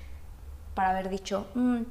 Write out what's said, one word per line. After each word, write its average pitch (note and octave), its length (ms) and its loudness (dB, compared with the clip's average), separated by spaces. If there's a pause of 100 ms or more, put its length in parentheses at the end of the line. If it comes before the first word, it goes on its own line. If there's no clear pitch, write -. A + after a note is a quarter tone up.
(760)
para F#3+ 160 4
haber F#3+ 180 2
dicho, G3 460 -2
"Mm, B3 360 4